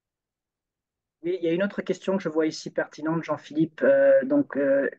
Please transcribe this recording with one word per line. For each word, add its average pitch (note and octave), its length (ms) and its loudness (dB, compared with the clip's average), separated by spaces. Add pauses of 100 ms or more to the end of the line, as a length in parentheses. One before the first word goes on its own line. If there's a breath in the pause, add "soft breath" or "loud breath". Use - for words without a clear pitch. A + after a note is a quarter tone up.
(1200)
Oui, F3 180 -4
il E3 40 -4
y E3+ 40 2
a E3 40 2
une F3+ 120 2
autre G3+ 180 -4
question F#3+ 340 -2
que G3 60 -4
je E3+ 60 -4
vois D#3 180 0
ici D#3+ 240 -6
pertinente, D#3+ 540 -4
Jean-Philippe. - 580 -4
Euh, C4+ 420 4
donc, - 320 -2
euh, C#4 320 0 (100)